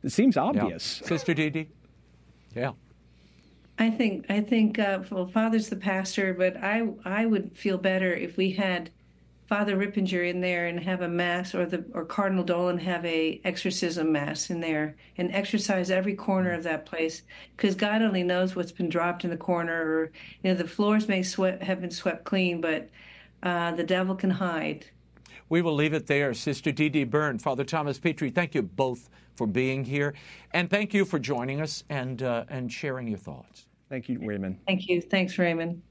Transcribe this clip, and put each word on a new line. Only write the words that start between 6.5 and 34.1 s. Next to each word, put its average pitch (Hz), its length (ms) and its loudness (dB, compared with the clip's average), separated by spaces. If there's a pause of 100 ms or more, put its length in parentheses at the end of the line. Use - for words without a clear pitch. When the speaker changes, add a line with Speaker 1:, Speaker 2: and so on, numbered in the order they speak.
Speaker 3:
I, 220 300 0 (160)
I 202 220 0
would 214 320 0
feel 190 200 0
better 185 360 2
if 170 240 -4
we 185 140 2
had 180 400 -2 (560)
Father 208 300 0
Rippinger 190 520 0
in 180 120 -2
there 175 260 0
and 170 140 -4
have 180 180 -2
a 180 80 -2
mass, 175 480 -2
or 180 100 0
the, 170 280 -4
or 165 100 -4
Cardinal 190 400 0
Dolan 175 360 0
have 175 260 -2
a 160 400 0
exorcism 175 680 0
mass 151 380 0
in 170 100 -2
there 151 380 -2 (200)
and 180 160 -2
exorcise 196 560 0
every 190 260 0
corner 190 360 2
of 165 120 -2
that 156 220 -2
place, 160 360 -2 (340)
'cause 196 180 2
God 208 280 2
only 190 220 2
knows 185 340 2
what's - 160 -4
been 170 160 -2
dropped 170 340 0
in 175 60 -2
the 170 80 -4
corner, 170 360 0
or, 160 380 0 (320)
you 185 80 2
know, - 20 4
the 175 140 0
floors 208 400 2
may 190 160 2
swept, 185 400 0
have 185 160 0
been 175 120 -6
swept 165 340 -4
clean, 180 340 2
but, 160 300 -2 (520)
uh, 170 300 0
the 165 140 0
devil 185 300 2
can 190 160 2
hide. 160 560 -2 (600)
Speaker 2:
We 170 140 4
will 165 140 2
leave 151 180 2
it 143 140 -2
there. 143 260 2
Sister 143 400 -2
Dee 151 160 2
Dee 143 160 2
Byrne, 139 340 0
Father 135 240 0
Thomas 147 360 -2
Petrie, 147 320 -2
thank 175 220 0
you 127 100 2
both 123 460 -2 (260)
for 117 120 0
being 131 380 0
here. 143 280 0 (380)
And 175 180 0
thank 208 240 0
you 196 120 4
for 175 140 -2
joining 135 420 -2
us - 280 -6
and, 127 320 -4
uh, 120 280 0
and 127 200 -6
sharing 127 380 -6
your 107 100 -2
thoughts. - 480 -14 (220)
Speaker 1:
Thank 127 220 -8
you, 120 120 -2